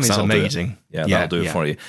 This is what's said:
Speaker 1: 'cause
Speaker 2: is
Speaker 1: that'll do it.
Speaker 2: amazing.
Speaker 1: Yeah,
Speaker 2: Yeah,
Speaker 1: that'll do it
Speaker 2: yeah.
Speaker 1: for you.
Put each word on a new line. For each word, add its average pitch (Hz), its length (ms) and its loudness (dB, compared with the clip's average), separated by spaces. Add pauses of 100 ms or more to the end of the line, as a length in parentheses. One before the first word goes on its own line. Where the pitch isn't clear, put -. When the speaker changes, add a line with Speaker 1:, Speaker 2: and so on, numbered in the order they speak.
Speaker 1:
'cause 135 40 2
Speaker 2:
is 104 100 4
Speaker 1:
that'll 104 120 2
do 107 80 2
it. 85 40 4
Speaker 2:
amazing. 82 380 -2 (140)
Speaker 1:
Yeah, 80 160 -4
Speaker 2:
Yeah, 87 120 2
Speaker 1:
that'll 87 180 -2
do 82 40 0
it 87 60 0
Speaker 2:
yeah. 80 60 -4
Speaker 1:
for 82 120 0
you. 76 100 -2 (140)